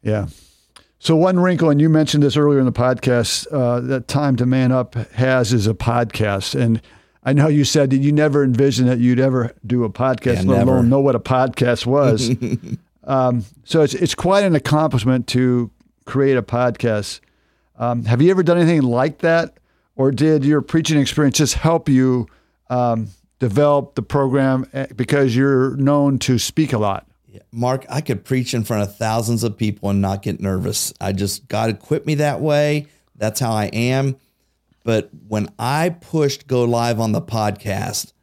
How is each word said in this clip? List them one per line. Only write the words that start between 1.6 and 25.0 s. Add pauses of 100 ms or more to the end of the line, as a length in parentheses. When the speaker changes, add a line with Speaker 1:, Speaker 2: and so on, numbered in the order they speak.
Speaker 1:
and
you
mentioned
this
earlier
in
the
podcast,
uh,
that
Time
to
Man
Up (180)
has
is
a
podcast.
And (420)
I
know
you
said
that
you
never
envisioned
that
you'd
ever (100)
do
a
podcast,
Speaker 2:
Yeah,
Speaker 1:
let
Speaker 2:
never.
Speaker 1:
alone
know
what
a
podcast
was.
Speaker 2:
<laughs> (260)
Speaker 1:
Um, (200)
so
it's,
it's
quite
an
accomplishment
to (320)
create
a
podcast. (580)
Um,
have
you
ever
done
anything
like
that? (380)
Or
did
your
preaching
experience
just
help
you, (420)
um, (320)
develop
the
program,
eh,
because